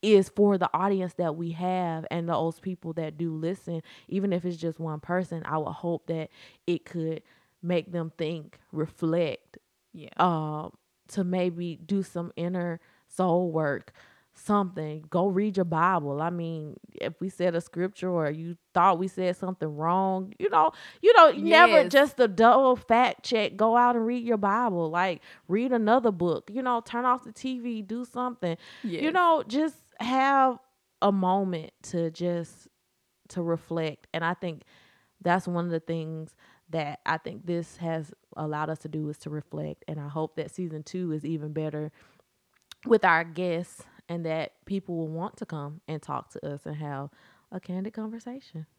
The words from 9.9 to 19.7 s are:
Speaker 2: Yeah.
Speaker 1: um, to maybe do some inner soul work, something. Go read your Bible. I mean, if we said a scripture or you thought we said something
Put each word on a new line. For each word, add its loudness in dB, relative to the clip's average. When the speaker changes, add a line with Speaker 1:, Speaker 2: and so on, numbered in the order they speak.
Speaker 2:
Yeah. -18
Speaker 1:
um, 0
to -2
maybe -2
do -2
some -8
inner -4
soul 0
work, -2
something. -4
Go 2
read 0
your 2
Bible. 0
I -2
mean, -8
if -6
we -4
said 0
a 0
scripture -6
or 0
you -8
thought 6
we -2
said -2
something -6